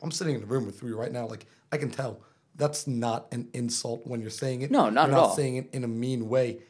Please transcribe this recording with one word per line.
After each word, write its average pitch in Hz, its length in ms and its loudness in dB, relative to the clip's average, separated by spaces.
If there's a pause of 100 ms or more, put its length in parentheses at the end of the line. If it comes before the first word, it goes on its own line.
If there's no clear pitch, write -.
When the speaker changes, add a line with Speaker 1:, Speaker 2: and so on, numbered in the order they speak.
Speaker 1:
I'm 165 100 -6
sitting 156 240 0
in 110 60 -6
the 101 60 -12
room 120 180 0
with - 160 -10
you 117 160 -6
right 120 140 -4
now. 120 160 -6
Like, 110 180 -12 (260)
I 156 60 -2
can 135 140 -2
tell. 123 300 -8 (340)
That's 147 320 0
not 117 440 0
an 120 220 -8
insult 120 540 -4
when 123 140 -4
you're 107 100 -8
saying 131 320 -4
it. 139 80 -2
Speaker 2:
No, 190 180 6
not 139 180 6
Speaker 1:
You're 135 100 6
Speaker 2:
at - 40 8
Speaker 1:
not - 80 8
Speaker 2:
all. 95 60 2
Speaker 1:
saying 131 220 0
it 131 160 -6
in 131 100 -2
a 120 40 -2
mean 117 400 -2
way. 120 320 2 (100)